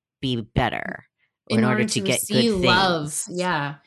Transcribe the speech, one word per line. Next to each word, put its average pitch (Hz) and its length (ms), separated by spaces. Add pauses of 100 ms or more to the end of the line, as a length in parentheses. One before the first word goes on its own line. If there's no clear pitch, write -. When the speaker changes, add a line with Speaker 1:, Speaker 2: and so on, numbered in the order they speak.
(220)
Speaker 1:
be 127 160
better, - 680 (460)
or 220 60
Speaker 2:
In - 20
Speaker 1:
in 220 60
order 214 160
Speaker 2:
order 214 80
Speaker 1:
to 208 100
Speaker 2:
to 196 80
Speaker 1:
get - 140
Speaker 2:
see 220 260
Speaker 1:
good 196 140
Speaker 2:
love. 175 500
Speaker 1:
things. - 180
Speaker 2:
Yeah. 165 460 (120)